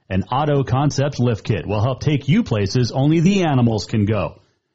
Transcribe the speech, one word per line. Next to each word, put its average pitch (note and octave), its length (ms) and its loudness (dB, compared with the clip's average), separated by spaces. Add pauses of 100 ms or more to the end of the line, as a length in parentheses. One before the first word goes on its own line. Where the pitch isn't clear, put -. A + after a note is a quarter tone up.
(100)
An F#2 140 0
Auto C#3+ 380 0
Concepts C3+ 580 0
lift A#2+ 220 0
kit F2 240 -4
will G2+ 140 -2
help B2+ 200 -2
take D3 280 -2
you G#3 140 2
places G#2+ 500 0
only D3+ 280 2
the F#3+ 240 2
animals A#2+ 420 2
can A2 180 0
go. G2 380 -4 (320)